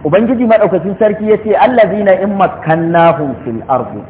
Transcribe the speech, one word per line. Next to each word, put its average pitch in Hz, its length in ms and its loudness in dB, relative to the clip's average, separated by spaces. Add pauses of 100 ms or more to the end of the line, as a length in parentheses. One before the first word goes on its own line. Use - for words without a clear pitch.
Ubangiji 220 400 0
Maɗaukacin 202 560 0
Sarki 214 300 0
ya 214 100 4
ce, 214 160 -2
"Allazina 208 640 2
in 202 160 -4
makkannahum 165 1000 0 (100)
fil 113 240 -8
ardi." 104 400 -4